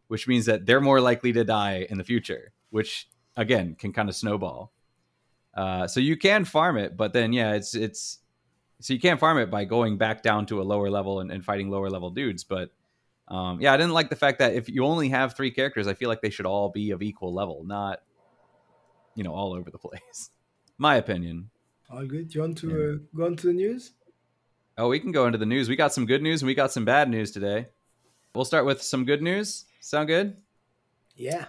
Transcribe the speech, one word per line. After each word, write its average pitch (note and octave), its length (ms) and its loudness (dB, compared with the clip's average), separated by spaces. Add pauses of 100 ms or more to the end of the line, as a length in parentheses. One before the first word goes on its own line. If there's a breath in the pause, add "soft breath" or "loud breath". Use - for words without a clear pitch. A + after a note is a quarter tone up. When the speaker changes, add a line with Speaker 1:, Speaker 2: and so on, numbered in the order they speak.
Speaker 1:
which G#2+ 200 -4
means A#2+ 200 4
that G#2+ 180 4
they're B2 160 6
more C#3 180 6
likely B2 320 4
to A#2 120 4
die G2+ 460 0
in G2+ 80 -6
the F#2 60 -4
future, A2 480 -4 (200)
which, - 360 -4 (280)
again, G#2+ 400 0
can - 180 -8
kinda G#2 180 -2
snowball. F#2+ 600 -4 (800)
Uh, F#2 340 -2
so B2+ 120 -2
you D3+ 180 2
can G3 280 4
farm D#3 320 2
it, G2+ 200 -4
but G#2 160 -2
then, A#2 200 2
yeah, A2+ 200 2
it's, G#2 200 -4
it's, A2 460 -6 (600)
so - 140 -4
you B2+ 60 -2
can't E3+ 200 4
farm D#3 200 6
it G#2+ 100 0
by G2+ 160 -2
going A2 320 2
back A2 240 0
down G#2 240 2
to G2+ 160 -4
a - 20 -2
lower G2+ 260 0
level G2 300 -2
and, F#2 120 -8
and F#2+ 120 -8
fighting G2 260 -4
lower G2 200 -4
level F2+ 220 -6
dudes. G2+ 320 -4
But, F#2 280 -6 (560)
um, F2+ 320 -6
yeah, C3+ 140 4
I C3+ 40 4
didn't E3 160 2
like D#3+ 160 2
the D3 60 -4
fact C#3 240 2
that A#2+ 140 4
if B2 160 -4
you B2+ 160 0
only D3+ 240 2
have C3 260 0
three C3+ 140 -2
characters, B2+ 380 -2
I G2 80 0
feel B2 140 -2
like A2+ 120 -2
they G#2+ 80 -2
should G#2 160 -8
all G2 240 0
be G#2 220 -4
of F#2 100 -4
equal G2 320 -6
level, F2 320 -4
not, G2+ 360 -6 (1160)
you G#2+ 80 -6
know, E2+ 100 -8
all F#2+ 200 -6
over F2+ 180 -10
the - 60 -20
<laughs> - 20 -18
place. - 500 -18 (480)
My C#3+ 180 4
opinion. F2 540 -4 (400)
Speaker 2:
All C3 160 -12
good. D#3+ 300 -10
You D3+ 60 -4
want E3 180 -4
to, D#3+ 100 -6
Speaker 1:
Yeah. D3+ 260 -2
Speaker 2:
uh, D3+ 220 -12
go E3 80 -2
on F3 120 -2
to E3+ 100 0
the F3 60 4
news? G#3+ 400 -2 (840)
Speaker 1:
Oh, A#2 120 2
we C#3 100 2
can F3+ 120 -6
go C#3 140 6
into A#2 140 2
the G#2+ 80 0
news. A#2+ 220 2
We C3+ 60 0
got D3 160 4
some B2+ 140 0
good C3 160 4
news D#3 220 0
and C3 40 0
we C3+ 60 2
got C3+ 180 2
some A#2 140 -2
bad C3+ 240 6
news A2 220 -2
today. G2+ 380 -4 (640)
We'll B2+ 100 0
start D3 200 4
with C3+ 180 0
some C3 220 -2
good D3 180 0
news. G3 420 -4 (140)
Sound D3+ 280 -2
good? G3 300 0 (800)
Speaker 2:
Yeah. C#3+ 340 -6